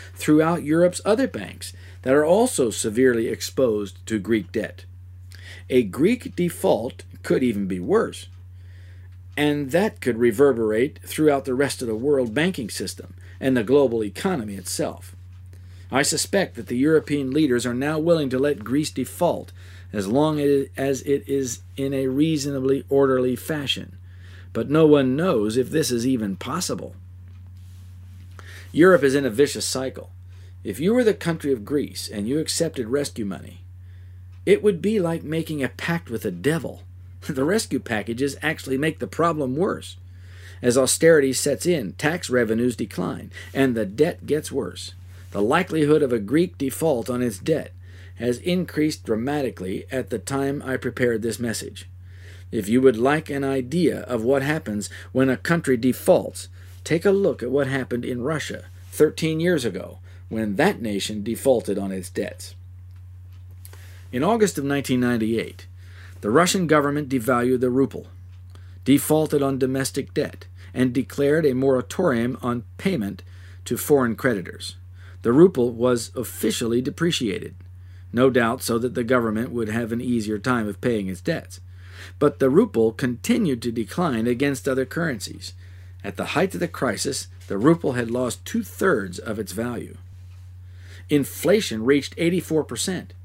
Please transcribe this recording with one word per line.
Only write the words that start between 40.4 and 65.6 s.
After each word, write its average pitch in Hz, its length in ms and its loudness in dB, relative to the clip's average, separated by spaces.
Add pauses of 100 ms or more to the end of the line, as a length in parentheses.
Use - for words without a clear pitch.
As 123 160 4
austerity 139 560 6
sets 139 340 0
in, 135 260 0
tax 151 360 -2
revenues 120 480 2
decline, 98 540 -6 (240)
and 135 200 4
the 110 120 0
debt 104 400 0
gets 147 240 -2
worse. - 440 -8 (360)
The 101 120 -2
likelihood 151 600 4
of 127 100 2
a 120 60 2
Greek 147 400 0
default 131 500 -2
on 123 140 -2
its 110 160 -2
debt 110 340 -2 (440)
has 120 220 -2
increased 165 640 -2
dramatically 113 880 -4
at 123 200 -4
the 117 80 -2
time 139 480 -4
I 131 100 -2
prepared 120 460 0
this 110 160 -4
message. - 500 -6 (640)
If 104 180 -4
you 120 140 4
would 127 140 8
like 143 340 0
an 139 140 -4
idea 135 580 0
of 117 220 -2
what 135 180 4
happens 113 480 -2 (220)
when 131 180 4
a 120 60 2
country 160 400 2
defaults, 120 720 2 (360)
take 165 200 0
a 202 80 6
look 196 300 2
at 123 80 -4
what 135 160 2
happened 127 380 -4
in 123 180 -6
Russia - 440 -6 (240)
thirteen 160 500 2
years 165 240 2
ago, 90 360 -6 (280)
when 110 280 -2
that 165 260 4
nation 104 400 -4
defaulted 107 560 2
on 98 140 -4
its 95 180 -8
debts. - 440 -8 (1600)
In 123 120 -2
August 208 360 4
of 139 60 -2
nineteen 139 360 0
ninety-eight, 113 680 0 (540)